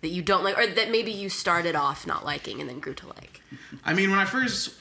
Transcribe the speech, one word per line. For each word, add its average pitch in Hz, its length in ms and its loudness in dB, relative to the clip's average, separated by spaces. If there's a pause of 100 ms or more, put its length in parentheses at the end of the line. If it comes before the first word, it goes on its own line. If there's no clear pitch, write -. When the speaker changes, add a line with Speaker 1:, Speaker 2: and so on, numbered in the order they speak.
Speaker 1:
that 160 80 -4
you 180 140 -2
don't 196 200 4
like, 196 140 2
or 233 80 6
that 214 240 2
maybe 226 220 2
you 196 180 -6
started 170 460 2
off 143 320 0
not - 180 -2
liking - 340 -4
and 147 80 -6
then 123 120 -10
grew 139 160 -10
to - 120 -16
like. - 340 -18 (440)
Speaker 2:
I - 80 2
mean, 196 160 4
when 196 80 4
I 196 80 4
first, 247 560 -2